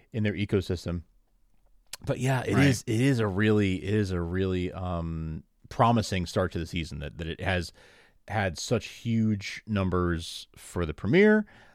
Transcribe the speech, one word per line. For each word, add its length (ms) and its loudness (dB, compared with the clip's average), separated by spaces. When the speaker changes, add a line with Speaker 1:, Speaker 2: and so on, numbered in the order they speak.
Speaker 1:
in 100 -4
their 100 0
ecosystem. 680 -2
But 140 -4
yeah, 260 2
it 80 0
Speaker 2:
Right. 140 6
Speaker 1:
is, 200 2
it 140 0
is 180 4
a 80 2
really, 560 4
it 120 -2
is 160 0
a 100 -2
really, 500 0
um, 720 -6
promising 580 2
start 260 -2
to 60 -6
the 80 -4
season 320 -6
that, 180 -10
that 100 -8
it 140 -8
has 320 -2
had 320 -4
such 280 -2
huge 800 -2
numbers 880 -2
for 300 -6
the 80 -4
premiere. 520 4